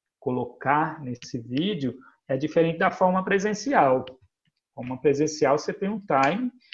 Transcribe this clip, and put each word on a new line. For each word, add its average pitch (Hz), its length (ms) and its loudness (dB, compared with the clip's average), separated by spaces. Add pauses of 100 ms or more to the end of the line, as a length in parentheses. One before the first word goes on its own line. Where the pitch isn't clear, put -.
(180)
colocar 143 840 -2
nesse 123 380 -10
vídeo 135 580 -4 (300)
é 135 100 0
diferente 165 400 0
da 190 120 2
forma 185 340 2
presencial. 196 800 2 (680)
Forma 123 280 -10
presencial, 147 560 2
você 180 160 -4
tem 196 160 -6
um 214 100 -6
time, 160 520 0 (220)